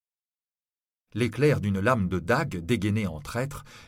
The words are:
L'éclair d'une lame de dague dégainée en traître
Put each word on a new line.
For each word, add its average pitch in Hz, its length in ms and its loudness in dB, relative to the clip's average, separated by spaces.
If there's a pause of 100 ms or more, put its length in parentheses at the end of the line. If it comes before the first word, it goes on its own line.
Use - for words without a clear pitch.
(1120)
L'éclair 120 480 2
d'une 98 180 2
lame 101 300 2
de 92 80 0
dague 113 400 0
dégainée 101 480 0
en 78 160 -6
traître 131 420 -6 (240)